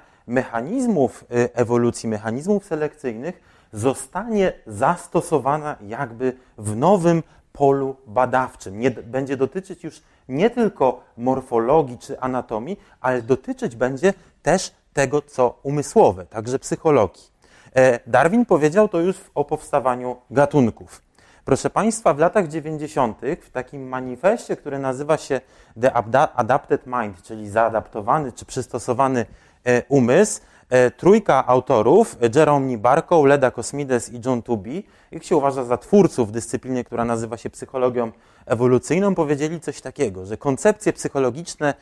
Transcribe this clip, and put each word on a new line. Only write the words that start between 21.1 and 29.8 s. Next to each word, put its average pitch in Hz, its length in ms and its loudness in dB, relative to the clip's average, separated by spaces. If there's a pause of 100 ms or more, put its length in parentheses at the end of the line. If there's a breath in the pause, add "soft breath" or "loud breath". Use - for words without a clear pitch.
Proszę - 260 -2
Państwa, 196 440 0
w 139 40 -12
latach 175 300 2
dziewięćdziesiątych 147 960 -6
w - 60 -20
takim 131 380 -12
manifestie, 127 680 -4
który 139 220 -10
nazywa 139 380 -2
się 131 240 -4 (400 soft breath)
The 127 80 4
Abda-, 123 460 0
Adapted 127 520 -2
Mind, 113 360 -6
czyli 107 280 -12
zaadaptowany 113 840 0
czy - 120 -18
przystosowany, 127 840 -2 (380 soft breath)
e, 123 240 2